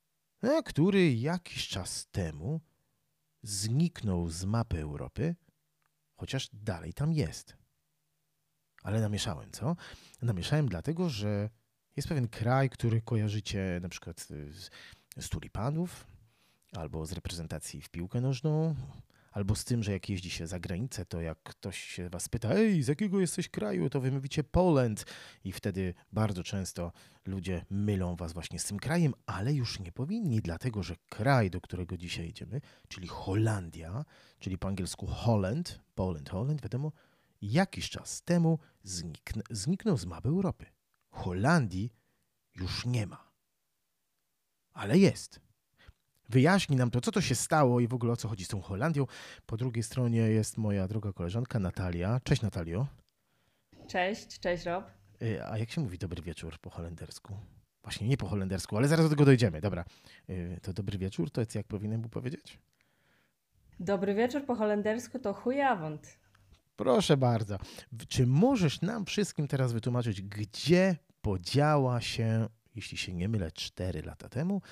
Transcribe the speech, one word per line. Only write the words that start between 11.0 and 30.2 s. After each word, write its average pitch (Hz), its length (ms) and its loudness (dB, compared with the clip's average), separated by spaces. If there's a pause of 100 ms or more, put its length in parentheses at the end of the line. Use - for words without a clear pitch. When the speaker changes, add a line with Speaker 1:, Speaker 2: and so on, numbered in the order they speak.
Speaker 1:
że 104 420 -2 (460)
jest 123 120 -4
pewien 131 200 0
kraj, 131 420 2
który 113 320 2
kojarzycie 101 800 0
na 92 60 -6
przykład - 320 -12
z, 73 500 -12 (480)
z - 100 -8
tulipanów, 151 800 -4 (640)
albo 80 340 -6
z 78 60 -8
reprezentacji 80 720 -6
w - 60 -16
piłkę 90 320 -2
nożną, 151 540 2 (580)
albo 101 220 0
z - 100 -4
tym, 120 180 2
że 101 100 0
jak 95 160 -4
jeździ 90 220 -4
się 85 160 -6
za 87 140 -6
granicę, 90 460 -4
to 85 140 -6
jak 80 220 -4
ktoś - 360 -10
się - 300 -8
was 90 200 -8
pyta: 113 240 0
"Ej, 202 300 6
z 110 60 -2
jakiego 190 320 2
jesteś 180 280 0
kraju?", 185 420 0
to 139 100 0
wy 131 120 2
mówicie: 139 320 -2
"Poland". 135 600 4 (400)
I 92 80 -4
wtedy 92 420 -2 (180)
bardzo 101 300 0
często 90 500 -4 (340)
ludzie 92 440 -2
mylą 98 460 0
was 82 160 -6
właśnie 85 260 -8
z - 60 -4
tym 101 140 -6
krajem, 151 360 2 (120)
ale 104 280 -2
już 120 260 -2
nie 87 120 -10
powinni, 151 480 -2